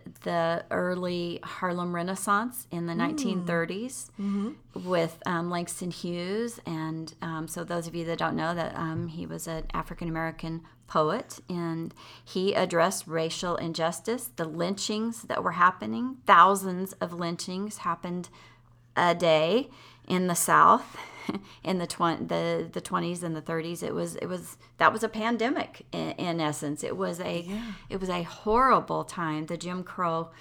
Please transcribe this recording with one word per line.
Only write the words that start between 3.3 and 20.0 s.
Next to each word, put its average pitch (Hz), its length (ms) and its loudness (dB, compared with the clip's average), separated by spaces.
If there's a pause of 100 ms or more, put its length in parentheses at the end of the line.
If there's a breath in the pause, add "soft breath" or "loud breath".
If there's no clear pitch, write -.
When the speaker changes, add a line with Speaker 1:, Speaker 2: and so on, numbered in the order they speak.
Speaker 1:
thirties 175 640 -2 (100)
Speaker 2:
Mm-hmm. 202 720 -4
Speaker 1:
with, 170 360 2
um, 175 240 0
Langston 175 420 -4
Hughes. 185 760 -4
And, 160 560 -6
um, 160 260 -6
so 170 160 -6
those 170 240 -4
of 165 60 -10
you 170 120 -4
that 165 120 -2
don't 160 180 0
know 160 200 0
that, 165 200 -2
um, 165 320 -4
he 170 200 -8
was 165 200 -8
an 160 260 -6
African-American 165 880 -6 (260 loud breath)
poet, 160 520 0 (100)
and 165 440 -4 (300 loud breath)
he 196 300 0
addressed 175 520 2
racial 165 520 -2
injustice, 170 800 -2
the 170 100 -2
lynchings 196 800 -2
that - 200 -2
were 180 100 0
happening. 220 720 2
Thousands 190 680 8
of 175 200 -4
lynchings 180 640 -4
happened 175 500 -4 (640 loud breath)
a 175 180 6
day 175 560 4 (380 loud breath)